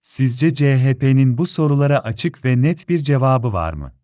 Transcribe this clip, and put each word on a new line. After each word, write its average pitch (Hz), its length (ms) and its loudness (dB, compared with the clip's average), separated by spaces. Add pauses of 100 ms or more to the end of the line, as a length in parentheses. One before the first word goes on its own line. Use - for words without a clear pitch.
Sizce 131 520 -2
C 135 300 2
H 135 140 0
P'nin 135 400 2
bu 175 80 0
sorulara 143 520 0
açık 113 460 -6
ve 127 180 2
net 160 260 -2
bir 175 100 0
cevabı 131 540 0
var 82 200 -2
mı? 71 200 -12 (120)